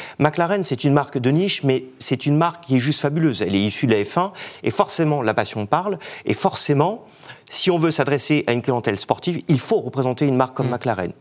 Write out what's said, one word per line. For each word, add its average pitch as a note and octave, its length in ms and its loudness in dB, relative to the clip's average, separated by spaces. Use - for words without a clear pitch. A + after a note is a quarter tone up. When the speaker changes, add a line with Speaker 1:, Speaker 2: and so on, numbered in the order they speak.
Speaker 1:
McLaren, E3+ 420 0
c'est C#3 220 -2
une C#3 100 4
marque C#3+ 240 0
de B2+ 140 2
niche, F#3 320 0
mais C3 220 0
c'est - 300 -4
une D3 100 4
marque E3 280 0
qui C3 100 2
est B2 40 4
juste C#3+ 220 0
fabuleuse. D3 400 0
Elle F#2+ 140 0
est G2 100 4
issue G#2+ 220 -2
de A2 80 4
la G2+ 100 2
F - 140 -2
un G3 120 0
et - 80 -2
forcément, D3+ 540 2
la G#2+ 100 0
passion G#2+ 320 -2
parle. F3+ 320 -2
Et - 100 0
forcément, E3+ 720 0
si - 220 0
on E3+ 80 2
veut E3 120 2
s'adresser C#3+ 540 2
à A2+ 60 0
une A#2+ 100 0
clientèle A#2 360 -2
sportive, - 500 -4
il C#3 120 4
faut - 200 0
représenter B2+ 480 -2
une C3 80 2
marque B2+ 200 2
comme C3 120 -2
Speaker 2:
Mm. B2 40 -2
Speaker 1:
McLaren G#2 500 -4